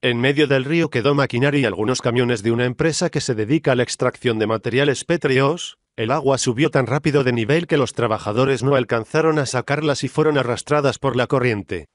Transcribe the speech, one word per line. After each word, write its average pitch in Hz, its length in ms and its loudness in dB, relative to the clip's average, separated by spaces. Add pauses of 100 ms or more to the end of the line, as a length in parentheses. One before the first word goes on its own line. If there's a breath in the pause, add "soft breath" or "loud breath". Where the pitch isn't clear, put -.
En 120 180 0
medio 139 280 2
del 135 180 2
río 160 240 0
quedó 131 260 0
maquinaria 139 460 2
y 127 40 2
algunos 107 360 -2
camiones 120 420 0
de 117 80 2
una 120 140 2
empresa 151 440 -2
que 147 120 -4
se 131 120 -4
dedica 120 380 0
a 127 40 4
la 123 80 2
extracción 123 540 -2
de 107 100 0
materiales 120 560 0
pétreos. 147 760 0 (180)
El 117 160 -2
agua 135 260 2
subió 127 320 0
tan 135 180 0
rápido 143 360 0
de 127 80 2
nivel 123 360 0
que 165 100 0
los 127 160 0
trabajadores 117 680 -2
no 139 120 2
alcanzaron 135 640 0
a 139 60 0
sacarlas 139 580 -2
y 131 60 -4
fueron 151 280 0
arrastradas 131 640 0
por 131 160 -2
la 123 120 0
corriente. 107 680 -2